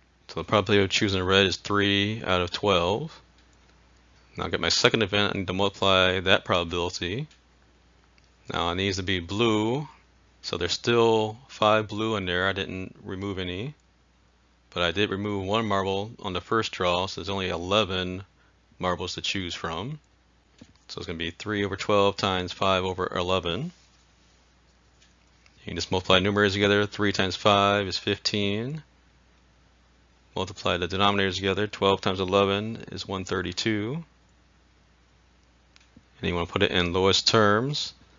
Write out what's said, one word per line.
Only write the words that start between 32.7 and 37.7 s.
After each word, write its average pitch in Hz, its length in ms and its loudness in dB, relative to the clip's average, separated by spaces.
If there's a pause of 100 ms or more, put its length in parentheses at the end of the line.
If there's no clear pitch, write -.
is - 160 -10
one 95 160 -6
thirty-two. 104 800 -4 (2250)
And - 80 -4
you 87 80 -2
wanna 85 120 -2
put 95 160 -4
it - 80 0
in 87 200 0
lowest 92 360 2
terms. 113 640 2 (260)